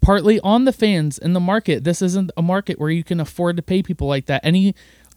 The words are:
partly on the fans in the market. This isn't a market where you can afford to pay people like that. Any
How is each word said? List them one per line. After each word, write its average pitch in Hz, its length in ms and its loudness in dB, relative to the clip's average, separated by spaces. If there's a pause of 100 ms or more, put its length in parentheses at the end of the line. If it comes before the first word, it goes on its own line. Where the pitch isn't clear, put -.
partly 202 400 4
on 226 240 2
the 254 80 2
fans 165 440 0
in 170 160 -2
the 180 60 0
market. 175 460 -2
This 170 160 0
isn't 185 360 0
a 170 40 0
market 185 380 -2
where 151 120 -2
you 165 120 -2
can 170 180 -4
afford 175 360 -2
to 165 60 -6
pay 185 180 -2
people 151 260 -4
like 139 200 -2
that. 139 160 -2
Any 190 320 2 (420)